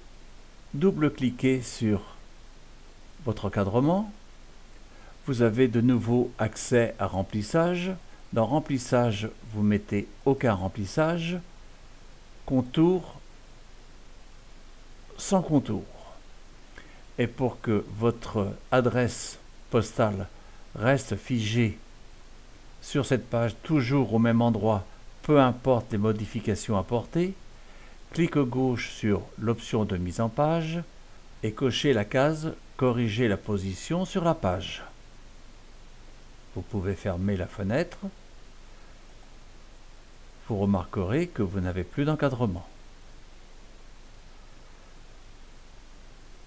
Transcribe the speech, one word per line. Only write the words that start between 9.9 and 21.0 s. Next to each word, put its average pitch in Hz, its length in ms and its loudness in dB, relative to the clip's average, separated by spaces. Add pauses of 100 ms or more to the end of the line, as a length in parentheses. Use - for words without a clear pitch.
aucun 135 260 4
remplissage. 156 840 0 (1080)
Contour, 156 720 2 (2000)
sans 190 240 2
contour. 135 440 0 (1300)
Et 120 100 2
pour 120 360 -4
que 107 240 0 (100)
votre 110 580 0 (160)
adresse 120 680 2 (320)
postale 104 580 0 (460)
reste 120 420 2